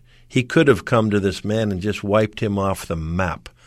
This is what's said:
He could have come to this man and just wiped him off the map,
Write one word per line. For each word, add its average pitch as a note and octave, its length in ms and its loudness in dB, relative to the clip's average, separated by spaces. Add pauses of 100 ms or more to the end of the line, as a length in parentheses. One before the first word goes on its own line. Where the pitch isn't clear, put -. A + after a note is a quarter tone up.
(280)
He B2+ 160 0
could D3+ 240 2
have A2+ 180 4
come A2 240 2
to G2+ 100 2
this F#2+ 240 -2
man G#2+ 280 -2
and F#2 100 -4
just G2+ 220 -4
wiped G#2+ 360 0
him G2+ 200 -2
off G2 260 -2
the E2+ 100 -6
map, E2 540 -4 (180)